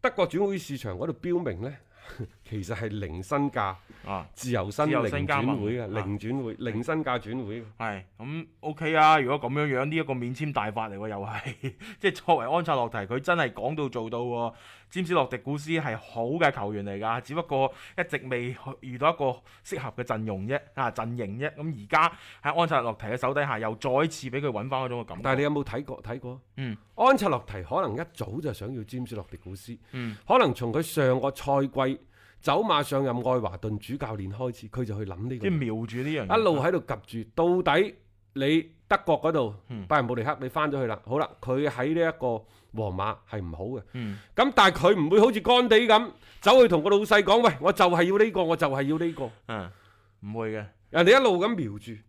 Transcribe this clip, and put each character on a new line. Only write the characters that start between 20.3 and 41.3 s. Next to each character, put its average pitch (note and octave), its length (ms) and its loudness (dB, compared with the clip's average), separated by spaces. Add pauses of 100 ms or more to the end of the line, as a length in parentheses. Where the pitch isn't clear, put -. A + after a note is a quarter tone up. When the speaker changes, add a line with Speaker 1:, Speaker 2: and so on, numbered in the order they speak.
Speaker 2:
啫， C3+ 140 -2 (140)
啊， C3 180 -2
陣 A#2 240 -6
型 G#2+ 240 -6
啫。 D3+ 120 -6
噉 D3 300 -8
而 G#2 60 -16
家 D#3+ 240 4 (320)
喺 D3 160 0
安 E3+ 80 2
察 D3 120 2
洛 A#2 120 -2
提 A2 140 -10
嘅 A2 100 -4
手 B2+ 180 -2
底 D3 100 0
下， C3 140 -4
又 A2 160 -4
再 B2+ 160 -4
一 C#3 160 2
次 C3+ 240 -6
畀 B2+ 100 -4
佢 D3 60 -4
搵 A2+ 220 -4
返 C3 140 -2
嗰 B2+ 60 -4
種 B2 120 -6
嘅 C#3+ 40 -8
感 - 120 -12
覺。 F#2 80 -12
Speaker 1:
但 C3+ 100 2
係 - 40 0
你 C#3 40 2
有 D3 80 2
冇 D3 140 -2
睇 C#3 200 -8
過， C3 200 -12
睇 A#2 160 -8
過？ B2 200 -12 (180)
Speaker 2:
嗯。 B2 180 -6 (180)
Speaker 1:
安 - 240 6
察 G3+ 100 0
洛 B2+ 160 0
提 G2+ 200 -10
可 C3 180 -2
能 A#2 140 -4
一 C#3 40 -6 (120)
早 A2+ 280 -8
就 C#3+ 120 -6
想 G#2 200 -10
要 A#2 120 -8
詹 B2 200 -8
士 A#2 120 -10
洛 G2+ 120 -10
迪 - 100 -16
古 F#2 180 -14
斯， A#2 200 -16 (140)
Speaker 2:
嗯。 A#2+ 260 -8 (120)
Speaker 1:
可 A#3 100 6
能 D#3 160 4
從 A#2+ 180 -4
佢 C#3+ 80 0
上 C3 400 2
個 C3 140 0
賽 C#3 320 0
季 C3 340 -2 (380)
走 D#3 240 2
馬 F3 180 2
上 C#3+ 220 -2
任 C3 140 0
愛 B2+ 240 0
華 F#2+ 160 -6
頓 G#2+ 220 -6
主 A#2+ 180 -10
教 A#2 200 -8
練 G2 160 -8
開 B2 240 -6
始， A2 120 -18
佢 B2 160 -4
就 G#2 200 -6
去 F#2+ 60 -10
諗 F2 60 -10 (120)
呢 B2+ 100 -6
個。 G3 100 0
Speaker 2:
即 - 20 2
係 E3 80 2
瞄 A2+ 280 -2
住 A2 100 -10
呢 C3 120 -4
樣 D3+ 200 -4
嘢。 G#3+ 100 4
Speaker 1:
一 A3+ 60 4
路 F3 160 4
喺 D#3 100 2
度 F#3 80 2 (240)
及 A2+ 220 -10
住， - 100 -20
到 F3 400 4
底 F#3+ 200 2 (400)
你 D3+ 360 2 (160)
德 F#3+ 180 2
國 D#3 180 2
嗰 D#3+ 100 2
度， A#2+ 220 0 (160)
Speaker 2:
嗯。 G#2+ 180 -10
Speaker 1:
拜 D3+ 80 2
仁 C#3 80 4
慕 B2 100 -2
尼 A#2 80 -4
黑， C#3 180 -2
你 C3 80 -6
返 D#3 220 0
咗 C#3 100 -2
去 B2+ 60 0
啦。 G#2+ 180 -4
好 B2+ 140 -2
啦， D3+ 100 0 (120)